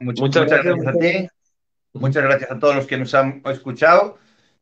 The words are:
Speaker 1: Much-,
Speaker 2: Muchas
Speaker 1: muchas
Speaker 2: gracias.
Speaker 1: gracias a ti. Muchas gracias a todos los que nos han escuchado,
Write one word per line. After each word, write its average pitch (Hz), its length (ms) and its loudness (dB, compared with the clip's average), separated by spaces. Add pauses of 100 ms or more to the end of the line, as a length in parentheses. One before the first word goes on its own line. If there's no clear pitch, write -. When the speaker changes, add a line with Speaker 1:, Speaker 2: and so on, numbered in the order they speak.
Speaker 1:
Much-, 123 200 -6
Speaker 2:
Muchas 139 240 2
Speaker 1:
muchas - 20 -2 (180)
Speaker 2:
gracias. 175 120 0
Speaker 1:
gracias 165 200 -2
a - 20 0
ti. 180 300 0 (640)
Muchas 135 320 -2
gracias 135 260 0
a 110 80 -10
todos 143 180 2
los 135 100 -4
que 135 100 -6
nos 127 180 -4
han 135 320 0
escuchado, 156 720 0 (440)